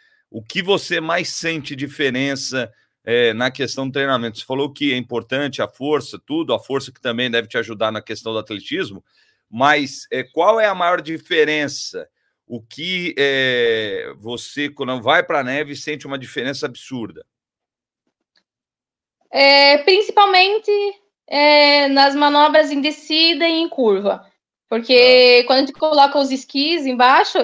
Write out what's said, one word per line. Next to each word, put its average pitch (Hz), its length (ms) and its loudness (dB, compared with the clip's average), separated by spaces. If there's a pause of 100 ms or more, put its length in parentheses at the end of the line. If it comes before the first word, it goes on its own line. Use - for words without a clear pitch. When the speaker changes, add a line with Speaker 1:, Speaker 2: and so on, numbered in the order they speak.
(300)
Speaker 1:
O 110 120 -14
que 135 200 -10
você 175 400 -2
mais 165 260 -4
sente 160 480 -8
diferença, 135 960 -4 (320)
é, 117 300 2
na 123 180 -2
questão 135 340 -6
do 135 60 -8
treinamento? 123 480 -4
Você - 60 -16
falou 139 260 -4
que 139 220 -4
é - 20 -2
importante 127 640 -6
a 104 60 -4
força, 139 580 -6
tudo, 147 280 -4
a 107 60 0
força 131 300 -6
que - 120 -20
também 123 280 -4
deve 113 200 -2
te - 80 -6
ajudar 110 340 -4
na 107 100 -8
questão 113 300 -10
do 110 80 -4
atletismo, 107 640 -10 (460)
mas, 135 600 0
é, 127 140 -6
qual 208 380 0
é 214 60 4
a 196 80 -2
maior 175 260 0
diferença 151 1040 -4 (460)
o 117 80 -12
que, 175 560 -8
é, 120 1000 0
você, 120 520 -8
quando 131 320 -8
vai 151 220 2
pra 165 180 -2
neve, 139 320 -6
sente 147 320 -10
uma 139 140 -8
diferença 131 460 -8
absurda? 117 600 -12 (2000)
Speaker 2:
É, 277 460 6
principalmente, 392 920 2 (600)
é, 294 580 4
nas 277 260 4
manobras 294 560 4
em 285 120 -4
descida 320 640 0
e 330 60 0
em 320 160 -2
curva. 202 600 -2 (380)
Porque 247 760 6
Speaker 1:
Tá. 240 40 -12
Speaker 2:
quando 262 120 2
a - 20 4
gente 277 100 -4
coloca 294 480 2
os 269 100 0
esquis 277 560 -4
embaixo, 262 580 2